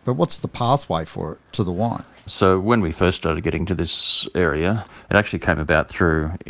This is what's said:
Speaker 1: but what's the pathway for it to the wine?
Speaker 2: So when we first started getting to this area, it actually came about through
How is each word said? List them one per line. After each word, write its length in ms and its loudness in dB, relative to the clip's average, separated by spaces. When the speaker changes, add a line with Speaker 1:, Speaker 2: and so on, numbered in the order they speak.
Speaker 1:
but 80 0
what's 240 0
the 100 -6
pathway 560 0
for 300 -6
it 60 -16
to 140 0
the 80 -2
wine? 320 -2
Speaker 2:
So 360 2
when 180 2
we 140 0
first 240 2
started 260 -2
getting 220 -2
to 100 -2
this 580 -2
area, 520 0
it 80 4
actually 220 2
came 200 0
about 300 0
through 420 2